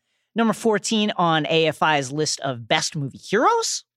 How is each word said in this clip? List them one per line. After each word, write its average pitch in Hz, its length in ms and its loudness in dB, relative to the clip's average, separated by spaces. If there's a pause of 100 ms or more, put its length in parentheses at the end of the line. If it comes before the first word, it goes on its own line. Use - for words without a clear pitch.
(340)
Number 220 200 2
fourteen 214 600 0
on 160 320 2
A 160 180 4
F 151 160 -2
I's 147 280 2
list 147 300 -2
of 120 260 -6
best 156 300 0
movie 139 220 -6
heroes. 440 680 0 (120)